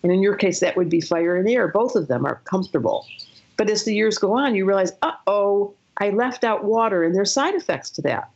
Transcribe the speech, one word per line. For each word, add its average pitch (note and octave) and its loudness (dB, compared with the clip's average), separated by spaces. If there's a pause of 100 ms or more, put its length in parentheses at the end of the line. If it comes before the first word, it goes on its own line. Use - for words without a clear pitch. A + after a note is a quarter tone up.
And F3 2
in F#3+ 4
your G3+ 2
case, F#3 0
that F3 0
would F3+ 0
be E3 2
fire E3+ 0
and F#3 0
air. A#3 2
Both A#3+ 0
of E3 0
them C3 0
are B2+ -4
comfortable. - -2 (520)
But G#3 0
as G#3+ -2
the A3 0
years G#3+ 2
go G3+ 0
on, B3+ 0
you F#3+ 0
realize, F#3+ 2 (120)
"Uh-oh, G3+ 0 (220)
I G3+ 0
left A#3+ -2
out G#3 0
water," G#3+ 2
and E3 2
there's G3 0
side D4+ 0
effects - -6
to - -10
that. B2 -4